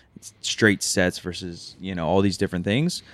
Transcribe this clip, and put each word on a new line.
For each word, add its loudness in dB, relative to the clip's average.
s-, -20
straight 2
sets 2
versus, -10
you -8
know, -2
all 4
these 2
different -2
things. 0